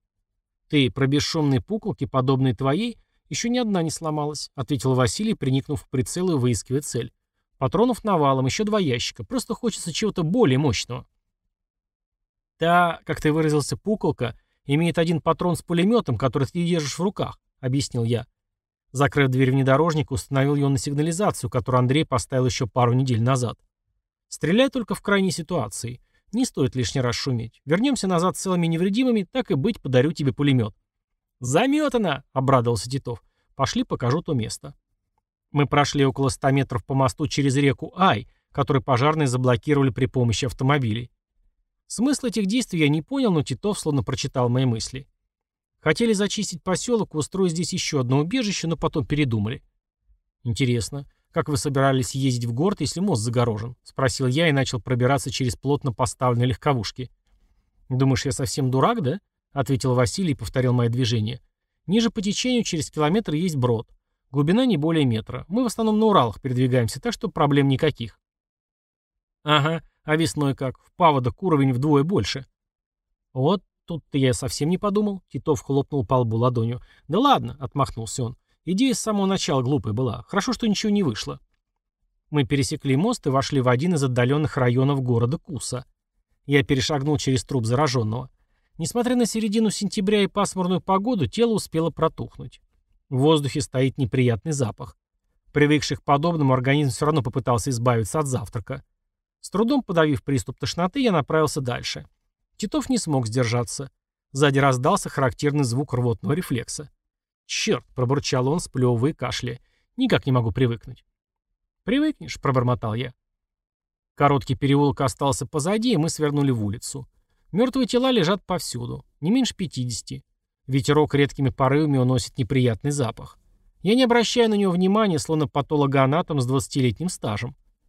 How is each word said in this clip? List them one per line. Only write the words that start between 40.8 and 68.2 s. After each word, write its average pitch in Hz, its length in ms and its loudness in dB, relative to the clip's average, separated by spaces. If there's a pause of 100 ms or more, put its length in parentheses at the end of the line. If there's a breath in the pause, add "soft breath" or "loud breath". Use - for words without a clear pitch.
Смысл 262 380 -2
этих 208 220 -2
действий 202 340 0
я 143 80 6
не 156 120 2
понял, 262 300 0
но 151 120 2
Титов 196 360 -4
словно 143 240 0
прочитал 131 460 -2
мои 131 160 2
мысли. 127 420 -4 (720)
Хотели 226 320 2
зачистить 196 500 -2
поселок 185 540 -2
и - 20 -6
устроить 180 360 0
здесь 170 180 -4
еще 151 300 -2
одно 127 180 2
убежище, 196 480 -2
но 165 80 -2
потом - 300 -2
передумали. 117 580 -2 (800)
«Интересно, 123 640 -4 (220)
как 165 160 -4
вы 151 80 -2
собирались 135 580 0
ездить 127 320 0
в 120 60 -4
город, 165 300 0
если 147 180 -4
мост 170 240 0
загорожен?» — 120 600 -2
спросил 135 440 -2
я 156 220 2
и - 20 4
начал 131 300 0
пробираться 127 500 0
через 127 240 -2
плотно 135 380 -2
поставленные 123 540 0
легковушки. 127 600 -2 (800)
«Думаешь, 131 380 2
я 131 80 -2
совсем 131 360 -4
дурак, 170 320 2
да?» — 151 200 -2 (320)
ответил 135 400 0
Василий 131 400 0
и - 20 -10
повторил 123 380 -2
мои 120 160 2
движения. 120 520 -2 (440)
«Ниже 226 240 2
по - 120 -6
течению 233 440 0
через 156 260 -4
километр 160 420 0
есть 160 220 -2
брод. 120 320 0 (420)
Глубина 165 360 2
не 233 100 2
более 156 300 2
метра. 123 420 -4
Мы 233 160 0
в 240 40 0
основном 220 320 0
на 220 80 4
Уралах 143 340 4
передвигаемся, 127 580 0
так 240 140 -4
что - 160 -6
проблем 139 400 2
никаких». 131 500 -2 (1300)